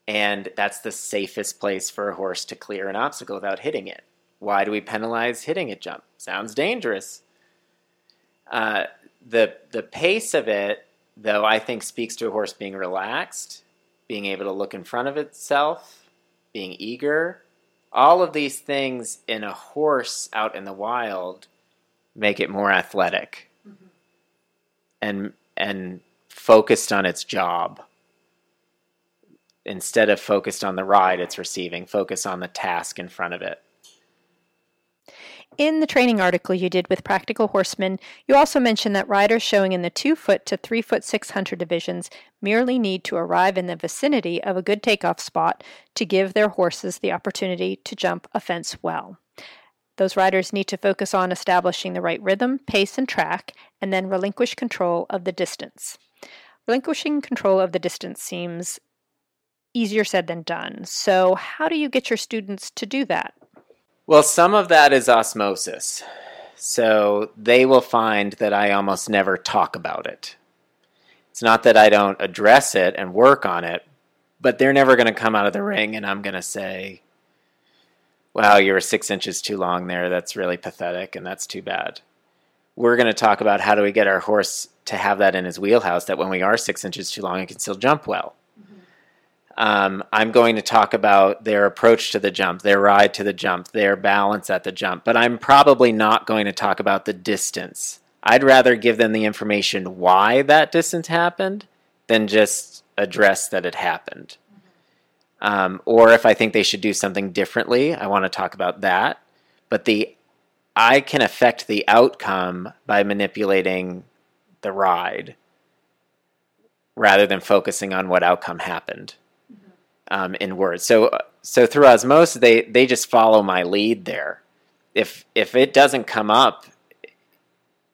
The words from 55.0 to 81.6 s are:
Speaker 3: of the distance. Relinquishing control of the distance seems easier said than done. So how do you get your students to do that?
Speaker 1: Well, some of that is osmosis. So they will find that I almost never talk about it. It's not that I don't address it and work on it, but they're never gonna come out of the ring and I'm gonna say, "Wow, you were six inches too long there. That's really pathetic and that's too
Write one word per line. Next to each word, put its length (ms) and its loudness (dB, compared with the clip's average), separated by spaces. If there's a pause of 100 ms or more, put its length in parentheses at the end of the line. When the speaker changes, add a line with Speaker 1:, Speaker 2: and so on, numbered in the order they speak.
Speaker 3:
of 160 -8
the 80 -6
distance. 640 -10 (720)
Relinquishing 520 -4
control 400 0
of 140 -2
the 60 -4
distance 420 -10
seems 580 -12 (920)
easier 300 -2
said 240 -2
than 160 -10
done. 420 -10
So 500 2
how 340 -8
do 80 -4
you 120 -4
get 200 -4
your 80 -2
students 540 -10
to 140 -12
do 200 -6
that? 280 -6 (760)
Speaker 1:
Well, 160 8
some 300 4
of 160 2
that 240 8
is 140 2
osmosis. 960 -2 (520)
So 840 0
they 280 4
will 160 6
find 520 0
that 200 -2
I 180 2
almost 380 -2
never 280 2
talk 380 -2
about 320 -10
it. 280 -16 (960)
It's 100 -14
not 220 4
that 140 8
I 120 10
don't 300 4
address 560 4
it 220 2
and 160 -8
work 320 4
on 180 -4
it, 220 -8 (560)
but 160 0
they're 160 4
never 220 6
gonna 180 2
come 220 -2
out 120 2
of 60 -2
the 100 -6
ring 320 -4
and 100 -10
I'm 160 -6
gonna 200 -8
say, 600 -12 (1300)
"Wow, 240 6
you 160 4
were 80 2
six 280 -4
inches 320 -6
too 160 -6
long 300 -4
there. 220 -4
That's 260 -6
really 220 -4
pathetic 580 -10
and 100 -14
that's 220 -12
too 140 -14